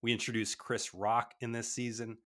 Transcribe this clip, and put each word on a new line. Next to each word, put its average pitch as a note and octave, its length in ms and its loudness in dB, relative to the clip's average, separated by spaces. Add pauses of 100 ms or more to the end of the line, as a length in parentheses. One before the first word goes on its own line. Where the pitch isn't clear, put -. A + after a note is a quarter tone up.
We A#2 120 4
introduced A2+ 460 0
Chris - 360 -4
Rock G#2+ 460 2
in A#2 120 -2
this A#2 200 -4
season. A2+ 540 -4